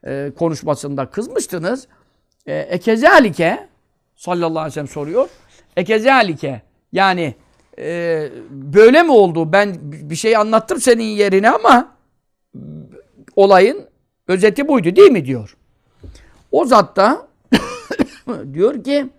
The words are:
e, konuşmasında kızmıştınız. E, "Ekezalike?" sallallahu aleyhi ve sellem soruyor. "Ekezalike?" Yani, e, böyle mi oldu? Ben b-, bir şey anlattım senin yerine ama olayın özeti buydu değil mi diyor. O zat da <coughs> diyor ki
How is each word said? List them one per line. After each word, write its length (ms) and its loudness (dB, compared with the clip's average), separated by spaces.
e, 320 -8
konuşmasında 720 -6
kızmıştınız. 760 -8
E, 140 -8
"Ekezalike?" 1080 0
sallallahu 440 -4
aleyhi 80 -8
ve 60 -12
sellem 140 -10
soruyor. 420 -6
"Ekezalike?" 840 -2
Yani, 440 -2
e, 520 -6
böyle 540 6
mi 80 2
oldu? 420 2
Ben 220 0
b-, 340 -18
bir 60 -8
şey 220 0
anlattım 420 -2
senin 240 2
yerine 460 0
ama 460 2
olayın 540 2
özeti 400 0
buydu 280 0
değil 160 8
mi 140 -4
diyor. 320 -10
O 140 0
zat 300 2
da 320 0
<coughs> 1040 -6
diyor 300 -2
ki 360 -4